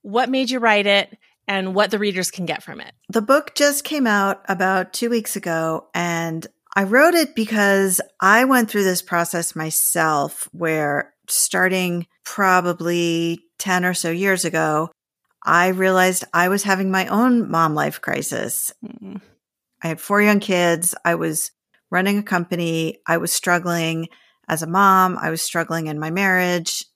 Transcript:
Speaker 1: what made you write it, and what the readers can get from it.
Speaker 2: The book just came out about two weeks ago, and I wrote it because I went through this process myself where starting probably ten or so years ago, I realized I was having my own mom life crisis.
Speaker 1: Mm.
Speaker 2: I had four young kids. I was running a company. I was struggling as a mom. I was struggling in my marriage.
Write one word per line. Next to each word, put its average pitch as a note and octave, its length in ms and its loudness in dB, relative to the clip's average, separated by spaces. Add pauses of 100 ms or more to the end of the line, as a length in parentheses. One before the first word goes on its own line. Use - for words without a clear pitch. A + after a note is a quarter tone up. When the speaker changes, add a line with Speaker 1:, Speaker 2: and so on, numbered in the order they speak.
Speaker 1:
what A#3+ 280 -2
made C4 200 0
you B3+ 80 -2
write G#3 280 2
it, G3+ 300 0 (300)
and F#3+ 280 -4
what G3+ 160 2
the G#3+ 80 -2
readers F#3 320 -2
can F3+ 160 -8
get D#3 160 -6
from - 180 -16
it. - 120 -20 (160)
Speaker 2:
The A3 140 0
book C#4+ 320 0
just C#4+ 300 0
came C#4+ 220 -2
out G3 420 2
about F#3 440 0
two A#3 180 -4
weeks A3 260 -2
ago, E3 580 -4
and E3 520 -2 (280)
I G3 100 2
wrote C#4 300 4
it D#4 200 2
because G3+ 640 2 (200)
I G#3+ 240 6
went B3+ 260 2
through G3+ 140 0
this F3+ 180 0
process E3+ 520 -4
myself D#3+ 1000 -2
where D#3 600 -2 (160)
starting F3+ 760 0 (180)
probably F3 1160 0 (180)
ten F3+ 260 0
or F3+ 100 0
so E3+ 160 -4
years F#3 340 0
ago, D#3+ 460 0 (540)
I F3 240 4
realized F#3 640 2
I F3 160 2
was G3+ 140 0
having F#3+ 280 0
my F#3 180 0
own A#3+ 420 2
mom D#3+ 240 2
life D3 260 -2
crisis. - 720 -6 (120)
Speaker 1:
Mm. G3 360 -14 (640)
Speaker 2:
I E3 60 -6
had D#3+ 120 -6
four G3+ 220 2
young G#3 180 4
kids. F3 540 0 (100)
I E3+ 120 2
was E3 340 -4 (400)
running G3 280 0
a G#3 40 -2
company. E3+ 840 -2
I E3 120 0
was E3+ 140 -4
struggling E3+ 760 -2 (400)
as D#3+ 140 -2
a D#3+ 40 -8
mom. F#3 520 4
I D#3 120 -4
was E3 120 -6
struggling E3 460 -4
in D3+ 100 -6
my D#3 120 -6
marriage. F3+ 760 0 (120)